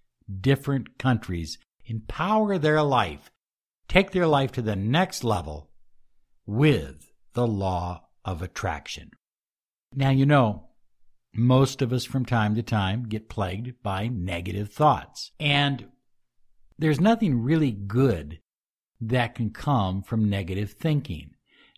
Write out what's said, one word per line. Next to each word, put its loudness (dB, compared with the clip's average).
different 0
countries -2
empower 0
their 4
life, 0
take 4
their 2
life 4
to -4
the 0
next 0
level -2
with 0
the 0
law -4
of -6
attraction. -8
Now, 2
you 4
know, 2
most 4
of 0
us -2
from -4
time 0
to -2
time -2
get -8
plagued -6
by -4
negative -6
thoughts. 0
And 0
there's 0
nothing 2
really 2
good -2
that -2
can -2
come -2
from 0
negative -4
thinking. -4